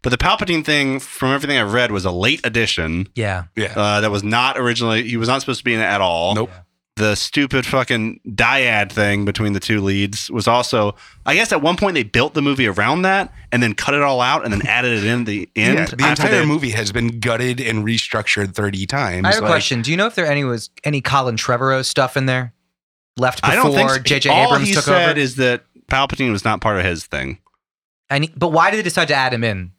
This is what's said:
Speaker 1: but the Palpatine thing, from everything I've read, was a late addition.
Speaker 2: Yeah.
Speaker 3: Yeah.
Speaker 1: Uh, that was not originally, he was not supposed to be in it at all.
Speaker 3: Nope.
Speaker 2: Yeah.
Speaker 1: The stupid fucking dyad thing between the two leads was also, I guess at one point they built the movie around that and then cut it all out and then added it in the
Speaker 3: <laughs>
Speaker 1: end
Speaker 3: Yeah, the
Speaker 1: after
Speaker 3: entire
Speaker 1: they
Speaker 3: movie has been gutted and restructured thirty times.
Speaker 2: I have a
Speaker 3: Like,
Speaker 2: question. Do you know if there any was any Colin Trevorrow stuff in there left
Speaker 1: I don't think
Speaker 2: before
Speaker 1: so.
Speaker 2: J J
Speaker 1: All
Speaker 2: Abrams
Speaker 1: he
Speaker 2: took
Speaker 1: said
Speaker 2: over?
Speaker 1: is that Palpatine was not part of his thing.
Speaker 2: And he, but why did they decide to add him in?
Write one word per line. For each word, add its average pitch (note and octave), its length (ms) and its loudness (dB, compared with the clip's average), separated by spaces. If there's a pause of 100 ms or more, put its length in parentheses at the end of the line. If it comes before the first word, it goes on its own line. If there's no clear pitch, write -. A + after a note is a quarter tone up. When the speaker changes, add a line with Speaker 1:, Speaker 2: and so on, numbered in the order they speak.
Speaker 1:
but A#2+ 80 0
the B2 80 2
Palpatine F#3 440 0
thing, C#3 360 0
from - 320 -4
everything C#3 260 0
I've G#2+ 160 0
read, A#2+ 180 2
was F#2+ 140 -2
a F#2+ 60 0
late G2 340 0
addition. F#2+ 680 -2
Speaker 2:
Yeah. F#2+ 300 -4 (100)
Speaker 3:
Yeah. G#2 200 -4
Speaker 1:
Uh, G#2 260 0
that G#2+ 100 0
was G2+ 120 -2
not A#2+ 360 0
originally, A#2 500 0
he A#2+ 80 -4
was A2+ 100 -2
not C3 140 0
supposed B2+ 200 -6
to - 40 -20
be B2 80 0
in A2 60 0
it A2 60 0
at G2 160 0
all. F2+ 340 0
Speaker 3:
Nope. A2 180 -2
Speaker 2:
Yeah. - 60 -20 (380)
Speaker 1:
The G#2+ 180 2
stupid C3+ 500 -2
fucking A#2+ 600 -2
dyad A2+ 640 2
thing G2+ 340 2
between G#2 280 -2
the G2 60 -2
two G#2+ 220 0
leads G2 480 -2
was G#2+ 180 -2
also, A#2 480 2 (300)
I C#3+ 100 2
guess A3 160 2
at E3 100 0
one E3+ 160 2
point G3 180 0
they C#3 80 0
built A#2+ 300 0
the D3+ 80 0
movie C3+ 260 2
around A2 360 0
that F#3+ 300 0 (180)
and B2 120 2
then A2 100 0
cut - 200 -2
it C#3+ 80 2
all C#3 180 2
out C3 240 2
and A2+ 100 -4
then G2+ 140 -2
added B2 300 0
it G2+ 80 -2
in A#2+ 200 0
the G2+ 260 -6
Speaker 3:
<laughs> - 40 -20
Speaker 1:
end - 240 2
Speaker 3:
Yeah, F#2 60 0
the B2 180 -4
Speaker 1:
after - 200 2
Speaker 3:
entire G#3 180 2
Speaker 1:
they D#3 40 2
Speaker 3:
movie D3+ 260 0
has G#2 200 -2
been A#2 280 -2
gutted B2 420 -2
and A2+ 240 -2
restructured G#2+ 680 -2
thirty G2 300 -2
times. F#2+ 400 -2
Speaker 2:
I - 40 4
have G#3 100 2
a - 40 -2
Speaker 3:
Like, - 80 0
Speaker 2:
question. C3+ 300 0
Do A#2+ 100 -4
you E3 60 0
know G3+ 100 0
if A3+ 80 -6
there F3+ 100 0
any C#3+ 180 0
was A#2+ 260 -4 (140)
any D3 180 -2
Colin C3 360 0
Trevorrow C3 480 0
stuff C3 320 0
in C3+ 80 0
there B2+ 280 -2 (600)
left B2+ 280 0
Speaker 1:
I - 120 4
don't D3 180 4
think C3+ 140 4
Speaker 2:
before C3+ 100 4
Speaker 1:
so. C3 60 -2
Speaker 2:
J C#3+ 160 2
J C3+ 100 0
Speaker 1:
All F3 180 6
Speaker 2:
Abrams A#3+ 200 2
Speaker 1:
he - 60 2
Speaker 2:
took D3+ 100 2
Speaker 1:
said E3 280 4
Speaker 2:
over? D3 80 0
Speaker 1:
is C3 180 -2
that B2 260 2 (240)
Palpatine C3+ 440 0
was G2+ 120 -2
not G#2+ 180 0
part G#2+ 180 0
of F2 60 0
his F2 200 -2
thing. C2+ 320 -8 (720)
Speaker 2:
And C#3+ 160 0
he, D#3+ 100 -14
but E3 160 0
why E3 200 4
did A3 60 0
they G#3+ 60 -2
decide E3+ 260 0
to D3 60 2
add C3 180 0
him A#2 100 -2
in? F#2+ 360 -4